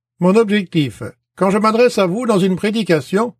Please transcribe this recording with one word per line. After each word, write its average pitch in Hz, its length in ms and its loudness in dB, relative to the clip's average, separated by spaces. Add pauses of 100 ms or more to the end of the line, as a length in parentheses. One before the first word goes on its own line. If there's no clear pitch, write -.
(180)
Mon 180 160 2
objectif, 190 720 -2 (320)
quand 190 140 0
je 208 80 0
m'adresse 220 400 2
à 190 80 2
vous 220 200 -4
dans 214 120 2
une 185 180 0
prédication, 190 840 -2